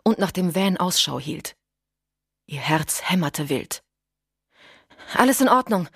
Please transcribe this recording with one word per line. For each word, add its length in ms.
und 160
nach 140
dem 220
Van 240
Ausschau 420
hielt. 360
Ihr 140
Herz 440
hämmerte 460
wild. 340
„Alles 260
in 80
Ordnung, 480